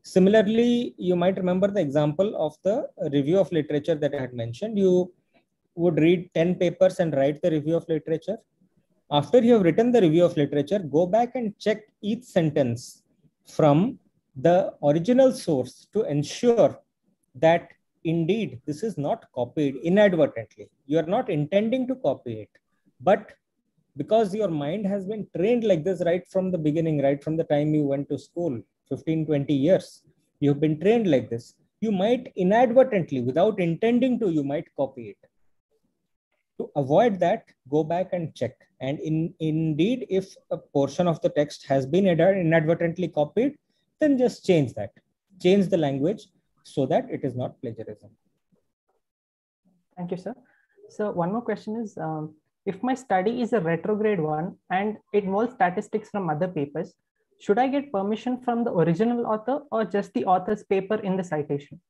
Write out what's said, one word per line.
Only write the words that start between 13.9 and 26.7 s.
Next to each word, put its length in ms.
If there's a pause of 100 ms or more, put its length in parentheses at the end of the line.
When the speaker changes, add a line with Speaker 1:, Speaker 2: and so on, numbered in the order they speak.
Speaker 1:
the 380 (100)
original 480
source 600
to 100
ensure 760 (560)
that 340 (360)
indeed 640
this 160
is 160
not 340
copied 440
inadvertently. 920 (160)
You 140
are 80
not 220
intending 580
to 80
copy 460
it, 80 (520)
but 300 (680)
because 360
your 140
mind 380
has 200
been 300
trained 280
like 200
this 220
right 220
from 240
the 60
beginning, 440